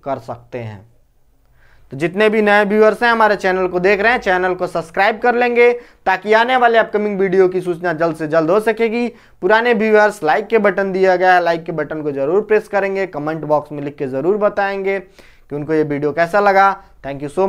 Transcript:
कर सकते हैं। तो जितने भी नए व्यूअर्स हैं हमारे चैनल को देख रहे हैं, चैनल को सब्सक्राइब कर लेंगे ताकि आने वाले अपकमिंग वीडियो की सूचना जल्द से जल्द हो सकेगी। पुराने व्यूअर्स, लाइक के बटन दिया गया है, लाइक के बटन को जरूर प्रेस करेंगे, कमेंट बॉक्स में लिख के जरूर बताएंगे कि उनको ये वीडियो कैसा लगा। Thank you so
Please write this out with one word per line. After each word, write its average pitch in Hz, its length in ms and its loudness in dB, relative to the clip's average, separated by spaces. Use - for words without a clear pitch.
कर 135 160 -6
सकते - 380 -14
हैं। 107 360 -14
तो 135 60 -12
जितने 175 320 0
भी 214 120 2
नए 208 240 4
व्यूअर्स 214 380 2
हैं 240 80 2
हमारे 220 240 2
चैनल 185 320 -2
को 180 120 -2
देख 190 220 2
रहे 226 100 2
हैं, 247 80 0
चैनल 180 340 0
को 180 140 -6
सब्सक्राइब 190 520 -2
कर 240 160 2
लेंगे 240 360 4
ताकि 190 280 0
आने 233 240 4
वाले 233 200 2
अपकमिंग 208 420 -2
वीडियो 190 280 4
की 185 140 -2
सूचना 170 320 -4
जल्द 160 220 -2
से 160 120 -6
जल्द 160 220 0
हो 202 100 4
सकेगी। 226 480 -2
पुराने 226 320 2
व्यूअर्स, 214 500 2
लाइक 180 240 0
के 226 100 0
बटन 196 340 0
दिया 185 240 2
गया 185 180 4
है, 175 100 4
लाइक 170 200 -2
के 170 80 -10
बटन 156 300 -6
को 147 100 -4
जरूर 139 300 -2
प्रेस 208 260 0
करेंगे, 196 400 -2
कमेंट 151 360 -8
बॉक्स 147 280 -2
में 143 120 -10
लिख 143 120 -10
के 143 120 -8
जरूर 143 300 -2
बताएंगे 196 600 -4
कि - 560 -20
उनको 147 180 -6
ये 156 100 2
वीडियो 143 280 -4
कैसा 170 280 0
लगा। 196 440 2
Thank 143 180 -12
you 143 140 -10
so 190 120 2